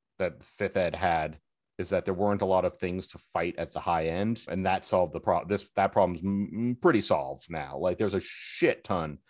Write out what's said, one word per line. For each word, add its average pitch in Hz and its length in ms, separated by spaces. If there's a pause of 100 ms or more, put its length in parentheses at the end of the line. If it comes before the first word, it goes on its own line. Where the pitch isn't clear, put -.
(200)
that - 240
fifth - 340
ed 85 180
had 80 440 (380)
is 90 120
that 92 160
there 95 80
weren't 101 280
a 101 40
lot 92 200
of 87 140
things 92 280
to - 100 (160)
fight 87 240
at 80 160
the 73 60
high 82 280
end, 104 400
and 92 180
that 92 200
solved 90 280
the - 60
pro-, 85 260
this, 98 300
that 98 160
problem's 90 320
m-, 98 300
m-, 120 280
pretty 135 200
solved 71 480
now. 71 280
Like, 87 200
there's 101 160
a 95 100
shit - 600
ton 80 340 (120)